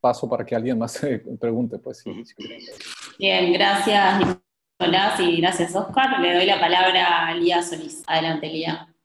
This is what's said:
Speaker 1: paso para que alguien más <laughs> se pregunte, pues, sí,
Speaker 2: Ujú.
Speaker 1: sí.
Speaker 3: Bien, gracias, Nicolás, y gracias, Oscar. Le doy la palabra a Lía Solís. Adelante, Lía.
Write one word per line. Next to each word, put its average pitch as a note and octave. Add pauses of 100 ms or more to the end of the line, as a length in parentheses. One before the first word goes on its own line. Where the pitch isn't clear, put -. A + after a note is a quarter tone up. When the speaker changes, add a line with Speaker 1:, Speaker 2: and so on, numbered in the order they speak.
Speaker 1:
paso A#2+
para A#2
que A#2+
alguien A#2
más A2+
<laughs> -
se C3
pregunte, A#2
pues, -
sí, -
Speaker 2:
Ujú. A#2
Speaker 1:
sí. - (840)
Speaker 3:
Bien, F#3
gracias, G3 (400)
Nicolás, F#3
y E3+
gracias, F3+
Oscar. B3+
Le F3
doy F3+
la G3
palabra F3
a E3
Lía F3
Solís. D#3+
Adelante, D#3+
Lía. D#3+ (120)